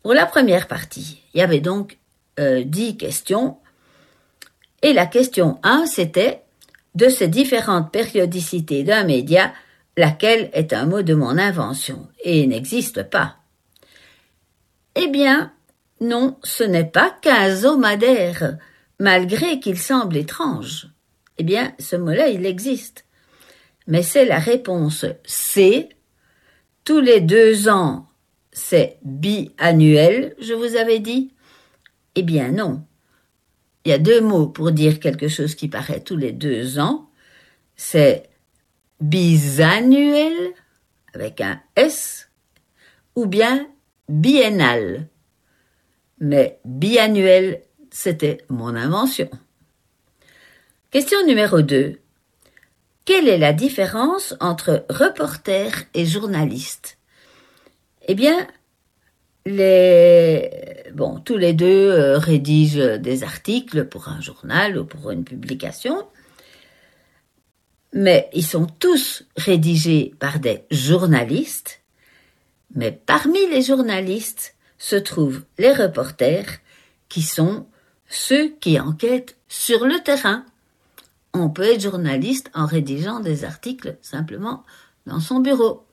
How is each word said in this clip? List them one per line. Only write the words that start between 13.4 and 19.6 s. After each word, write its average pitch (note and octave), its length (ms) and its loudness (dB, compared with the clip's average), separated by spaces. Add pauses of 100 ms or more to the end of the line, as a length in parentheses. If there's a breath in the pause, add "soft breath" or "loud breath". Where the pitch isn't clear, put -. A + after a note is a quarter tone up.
Eh F4+ 120 -2
bien, C#4 460 0 (480)
non, A#3+ 420 -2
ce - 200 -4
n'est F3 200 0
pas A3 380 0
qu'hebdomadaire, G#3 1400 2 (420 soft breath)
malgré G3+ 600 2
qu'il F3+ 200 -6